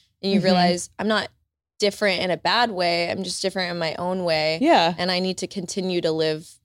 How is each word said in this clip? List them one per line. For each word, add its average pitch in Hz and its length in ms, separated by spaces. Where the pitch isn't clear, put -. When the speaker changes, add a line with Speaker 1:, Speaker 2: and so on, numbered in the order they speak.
Speaker 1:
And 196 80
you 202 80
Speaker 2:
Mm-hmm. 180 60
Speaker 1:
realize 180 520
I'm 214 120
not 214 180
different 202 440
in 185 80
a 160 60
bad 220 340
way. 175 400
I'm 190 120
just 185 180
different 185 300
in 175 60
my 165 180
own 180 280
way. 160 380
Speaker 2:
Yeah. 202 360
Speaker 1:
And 180 140
I 180 80
need 185 200
to 185 80
continue 180 540
to 165 100
live 156 380